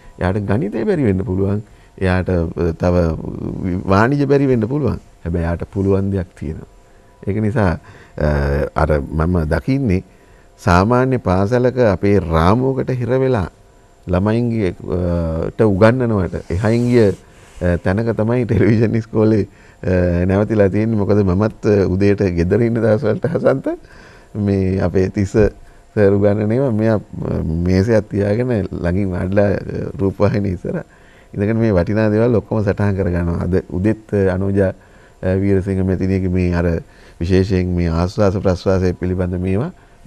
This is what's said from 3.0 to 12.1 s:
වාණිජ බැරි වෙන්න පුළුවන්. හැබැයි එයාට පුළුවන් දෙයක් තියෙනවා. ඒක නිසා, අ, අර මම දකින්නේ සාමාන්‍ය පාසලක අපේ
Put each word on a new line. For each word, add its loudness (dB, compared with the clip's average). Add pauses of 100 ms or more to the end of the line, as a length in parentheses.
වාණිජ 2
බැරි 2
වෙන්න 0
පුළුවන්. -4 (240)
හැබැයි -2
එයාට -4 (100)
පුළුවන් 0
දෙයක් -4 (120)
තියෙනවා. -10 (580)
ඒක -2
නිසා, 0 (380)
අ, 0 (480)
අර 0 (120)
මම -2
දකින්නේ 0 (540)
සාමාන්‍ය 2
පාසලක 0
අපේ 2